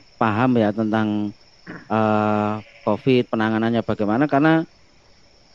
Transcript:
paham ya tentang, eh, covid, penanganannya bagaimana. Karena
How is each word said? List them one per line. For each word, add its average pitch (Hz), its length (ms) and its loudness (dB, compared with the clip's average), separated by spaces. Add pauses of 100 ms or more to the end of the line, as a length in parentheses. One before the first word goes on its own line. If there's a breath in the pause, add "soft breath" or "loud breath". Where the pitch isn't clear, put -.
(140)
paham 113 400 0
ya 110 160 2
tentang, 107 640 -2 (380)
eh, 107 840 0 (300)
covid, 123 440 0
penanganannya 113 540 0
bagaimana. 107 460 -2
Karena 160 400 2 (880)